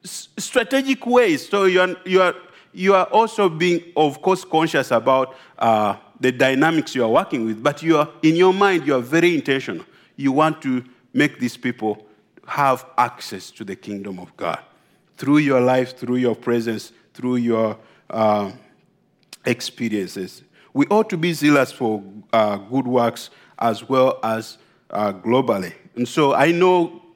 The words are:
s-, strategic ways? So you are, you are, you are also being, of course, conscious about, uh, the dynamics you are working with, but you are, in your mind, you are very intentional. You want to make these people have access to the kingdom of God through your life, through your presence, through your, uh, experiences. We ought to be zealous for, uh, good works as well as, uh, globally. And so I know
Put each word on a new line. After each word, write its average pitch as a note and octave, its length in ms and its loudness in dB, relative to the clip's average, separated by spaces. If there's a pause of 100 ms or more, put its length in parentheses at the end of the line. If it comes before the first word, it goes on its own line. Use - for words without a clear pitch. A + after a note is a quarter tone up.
s-, - 260 -16 (100)
strategic C4 680 -2
ways? A3+ 420 2
So G3+ 160 0
you F#3 160 4
are, F3+ 140 0 (100)
you F#3 160 2
are, F3+ 140 2 (380)
you F#3+ 220 2
are F#3 120 4
also G#3+ 420 2
being, E3+ 340 0 (140)
of C#3+ 260 0
course, F#3 220 0
conscious D#3 460 -2
about, B2+ 460 0 (220)
uh, G#2+ 360 2 (260)
the B2+ 120 0
dynamics C3+ 600 0
you B2 100 0
are A2 60 0
working C3+ 340 0
with, A2 180 -6
but C#3+ 200 -2
you D#3+ 160 2
are, D3 100 0 (140)
in D#3+ 140 4
your F#3 160 6
mind, F#3 340 0
you C#3+ 80 2
are B2+ 60 0
very E3 340 2
intentional. C3+ 500 -4 (320)
You C#3 160 -2
want D3+ 300 0
to B2+ 220 -4 (280)
make C#3+ 280 -2
these B2 160 -6
people G#2+ 500 -6 (400)
have C3+ 380 0 (120)
access A#2 540 -4
to - 140 -16
the F#2+ 100 -10
kingdom G2 440 -12
of F2+ 180 -20
God E2 220 -6 (580)
through C#3+ 220 2
your C#3 220 2
life, B2+ 360 0
through B2 200 -4
your A#2+ 200 0
presence, A2+ 560 -4 (220)
through B2+ 220 -4
your, A2+ 400 0 (320)
uh, G#2 420 0 (960)
experiences. G#2 960 -6 (300)
We C#3 140 0
ought G#3+ 240 0
to F#3 60 -2
be E3+ 160 -2
zealous C#3+ 400 2
for, G#2+ 300 -4 (300)
uh, G#2+ 240 2
good A#2+ 300 -4
works A#2+ 440 -2 (280)
as A#2 300 -2
well C3 340 2
as, A2 360 -6 (320)
uh, G#2 220 -2
globally. A2 600 0 (240)
And B2 120 -4
so D3 260 2
I D#3 180 4
know F3 500 2 (140)